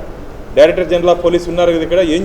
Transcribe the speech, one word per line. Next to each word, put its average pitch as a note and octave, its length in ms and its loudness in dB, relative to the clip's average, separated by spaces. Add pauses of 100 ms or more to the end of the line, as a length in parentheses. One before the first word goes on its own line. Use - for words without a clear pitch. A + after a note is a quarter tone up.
(580)
డైరెక్టర్ E3 340 4
జనరల్ F3 180 2
ఆఫ్ E3+ 160 2
పోలీస్ F3 260 0
ఉన్నారు E3+ 200 0
కదా E3 160 -2
ఇక్కడ, E3+ 120 0 (160)
ఏం F#3 100 -2